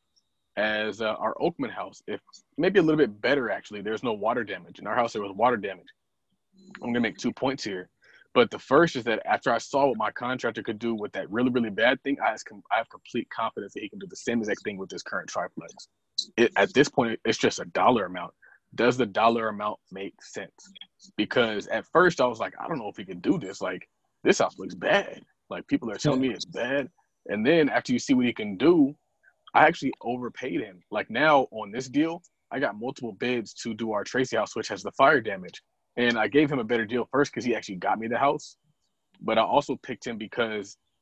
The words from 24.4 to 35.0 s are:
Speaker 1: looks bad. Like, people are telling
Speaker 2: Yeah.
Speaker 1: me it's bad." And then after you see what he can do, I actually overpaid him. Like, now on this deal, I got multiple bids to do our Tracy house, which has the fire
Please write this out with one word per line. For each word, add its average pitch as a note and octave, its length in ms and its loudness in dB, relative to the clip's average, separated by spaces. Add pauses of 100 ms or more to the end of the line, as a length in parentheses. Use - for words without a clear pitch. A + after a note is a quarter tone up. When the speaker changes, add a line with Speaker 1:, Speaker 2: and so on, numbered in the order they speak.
Speaker 1:
looks F#2 160 -10
bad. F#2+ 480 0 (260)
Like, F2+ 160 -8
people B2+ 240 -2
are G2+ 80 -6
telling C#3 240 2
Speaker 2:
Yeah. C3 80 0
Speaker 1:
me G#2 60 -4
it's - 100 -12
bad." B2+ 460 -4 (400)
And G#2+ 120 -2
then D3+ 260 6
after A#2+ 220 -2
you A#2+ 60 2
see C3+ 160 0
what B2 140 4
he A#2 60 0
can G#2 220 -6
do, D3 400 6 (600)
I C#3+ 100 8
actually D3+ 360 2
overpaid B2 600 -6
him. F#2+ 300 -14
Like, G#2 180 -4
now C3+ 400 4
on G#2+ 220 -10
this B2 180 -6
deal, E3 320 0 (300)
I C3+ 80 -4
got G#2+ 180 -2
multiple A#2 360 -8
bids A#2+ 500 -4
to A2+ 100 -6
do A2 200 -4
our G2+ 100 0
Tracy B2 340 -2
house, G#2 180 -2
which A2 120 -4
has G2 160 -8
the G2+ 80 -8
fire C#3 300 6